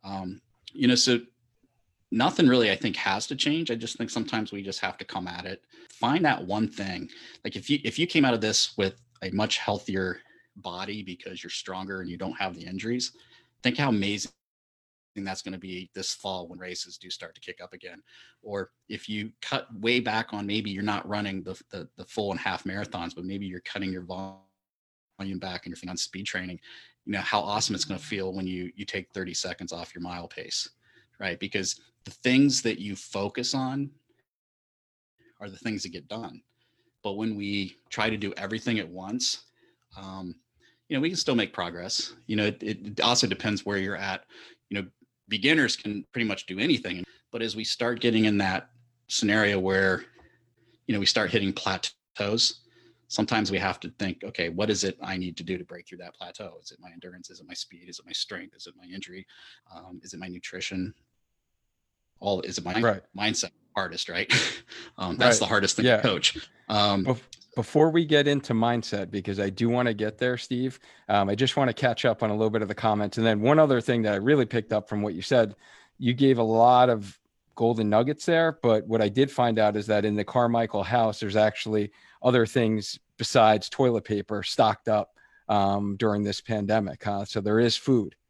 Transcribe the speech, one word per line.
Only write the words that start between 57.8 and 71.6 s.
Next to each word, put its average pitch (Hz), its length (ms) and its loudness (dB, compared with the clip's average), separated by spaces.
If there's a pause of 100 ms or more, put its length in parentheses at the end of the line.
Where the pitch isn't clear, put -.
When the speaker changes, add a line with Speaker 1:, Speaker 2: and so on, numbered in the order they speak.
Speaker 1:
Is 87 100 -16
it - 80 -20
my 90 60 -18
strength? - 420 -10
Is - 120 -20
it 87 100 -20
my 92 80 -20
injury? 90 420 -16 (480)
Um, 90 280 -18
is 92 120 -18
it 85 60 -14
my 92 80 -12
nutrition? 92 680 -8 (1300)
All, 98 220 0
is - 160 -8
it 85 60 -8
my 98 160 -2
Speaker 2:
Right. 113 220 2 (140)
Speaker 1:
mindset?" 104 340 -2 (240)
Hardest, 87 340 -4
right? 92 240 -2
<laughs> - 100 4 (540)
Um, 90 200 -4
that's 120 200 6
Speaker 2:
Right. 104 40 2
Speaker 1:
the 104 80 0
hardest 101 280 2
thing 113 100 4
Speaker 2:
Yeah. 120 100 8
Speaker 1:
to 107 60 0
coach. - 460 0 (200)
Um, 104 360 4
Speaker 2:
Bef-, 123 160 0 (360)
before 151 340 6
we 165 140 4
get 147 240 4
into 143 260 0
mindset, 113 560 0
because 101 300 -4
I 98 100 0
do 113 180 0
wanna 120 240 2
get 107 260 -4
there, 123 200 0
Steve, 127 400 -4 (300)
um, 101 200 4
I 101 60 2
just 123 220 2
wanna 135 160 4